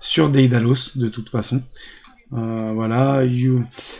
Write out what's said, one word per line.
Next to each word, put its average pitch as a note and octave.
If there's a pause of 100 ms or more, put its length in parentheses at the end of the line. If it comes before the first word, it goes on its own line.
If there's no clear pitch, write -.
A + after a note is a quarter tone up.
sur D#3
Deidalos B2+
de A#2+
toute A2
façon. B2 (680)
Euh, A2+
voilà, C3
Yu-, B2+ (360)